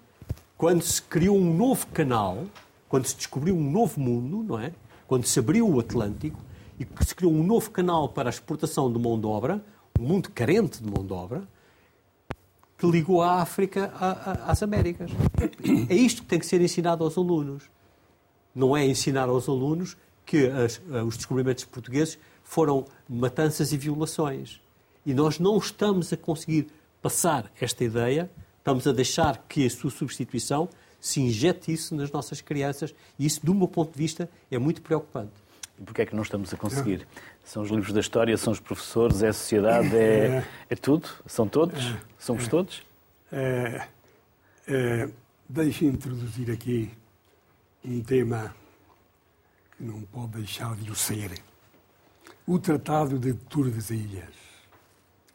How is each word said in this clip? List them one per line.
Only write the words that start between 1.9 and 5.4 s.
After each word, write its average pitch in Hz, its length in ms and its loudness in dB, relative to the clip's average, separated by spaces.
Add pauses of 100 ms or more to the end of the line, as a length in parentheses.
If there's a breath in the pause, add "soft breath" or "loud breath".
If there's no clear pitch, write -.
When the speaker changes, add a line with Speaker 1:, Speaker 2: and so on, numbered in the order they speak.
Speaker 1:
quando 131 200 0
se - 100 -6
descobriu 170 400 -2
um 143 140 0
novo 202 280 2
mundo, 131 480 -2
não 123 120 -4
é? 139 140 -6 (360 soft breath)
Quando 127 160 2
se - 140 0
abriu 170 280 4